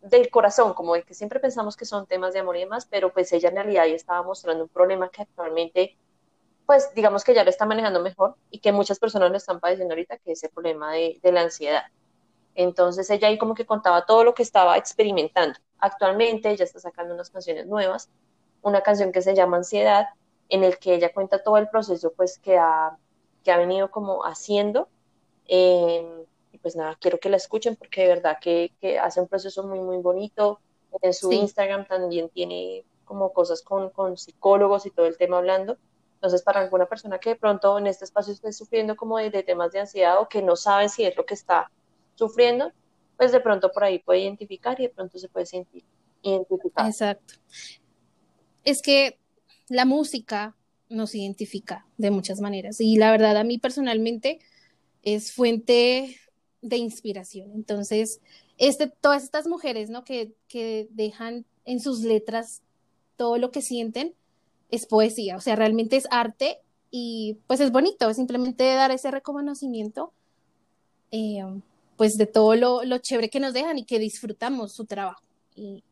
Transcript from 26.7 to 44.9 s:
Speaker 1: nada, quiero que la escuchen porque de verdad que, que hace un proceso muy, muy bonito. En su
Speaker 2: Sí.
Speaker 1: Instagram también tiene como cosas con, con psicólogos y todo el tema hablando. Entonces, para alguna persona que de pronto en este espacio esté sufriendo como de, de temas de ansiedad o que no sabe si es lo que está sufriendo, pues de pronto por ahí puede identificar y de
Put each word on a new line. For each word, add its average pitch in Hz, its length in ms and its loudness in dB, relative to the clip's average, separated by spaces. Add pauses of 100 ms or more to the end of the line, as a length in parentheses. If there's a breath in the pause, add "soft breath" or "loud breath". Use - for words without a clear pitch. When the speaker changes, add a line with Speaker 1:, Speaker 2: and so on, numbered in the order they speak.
Speaker 1:
nada, 160 240 -8
quiero 175 200 0
que 190 100 -4
la 196 80 4
escuchen 220 380 -4
porque - 260 -6
de 185 60 6
verdad 170 340 2
que, 170 400 -2
que 185 160 -2
hace - 240 -2
un 180 60 -4
proceso 190 400 -6
muy, 190 120 -8
muy 185 180 -6
bonito. 208 640 -2 (420)
En 185 120 2
su 185 160 -4
Speaker 2:
Sí. 180 80 4
Speaker 1:
Instagram 196 480 -2
también 175 440 -4
tiene 180 540 -10 (200)
como 196 300 -6
cosas 170 280 0
con, 196 300 -6
con 185 260 -6
psicólogos 202 720 2
y 190 40 -14
todo 170 140 2
el 165 120 -2
tema 180 200 0
hablando. 190 400 -2 (380)
Entonces, 180 260 0
para 196 200 2
alguna 185 260 0
persona 202 320 -10
que 226 120 -4
de 226 40 -2
pronto 202 420 2
en 202 100 -2
este 196 180 -6
espacio 202 280 -4
esté 214 200 -12
sufriendo 214 420 -4
como 220 240 -6
de, 214 100 -4
de 196 140 -4
temas 175 300 -2
de 196 80 -4
ansiedad 190 380 2
o 226 100 0
que 208 120 -2
no 180 140 2
sabe 202 340 2
si 226 140 -2
es 180 120 0
lo - 100 -2
que 202 100 -8
está - 340 0 (460)
sufriendo, 240 560 2 (460)
pues 247 140 4
de 247 100 6
pronto 190 300 2
por 202 120 0
ahí 185 160 0
puede 180 220 2
identificar 202 580 -8
y 262 40 -2
de 247 60 -2